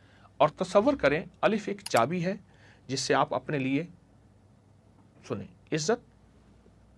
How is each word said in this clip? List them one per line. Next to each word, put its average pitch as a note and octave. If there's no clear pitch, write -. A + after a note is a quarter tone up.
اور D3
تصور G#3
کریں، D3
الف G3+
ایک G3+
چابی D#3
ہے F#3+
جس C3
سے -
آپ C#3
اپنے D3
لیے، C#3
سنیں، -
عزت، D#3+